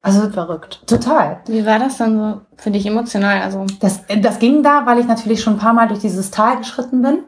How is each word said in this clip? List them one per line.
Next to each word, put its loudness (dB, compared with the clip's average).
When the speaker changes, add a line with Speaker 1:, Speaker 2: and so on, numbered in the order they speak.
Speaker 1:
Also 2
Speaker 2:
Verrückt. -10
Speaker 1:
total. 0
Speaker 3:
Wie -2
war 4
das -2
dann 0
so -4
für -6
dich -2
emotional? -2
Also -6
Speaker 1:
Das, 0
das 0
ging 4
da, 4
weil 4
ich 0
natürlich 0
schon 0
ein -2
paar 2
Mal 4
durch -4
dieses -4
Tal 0
geschritten -4
bin 0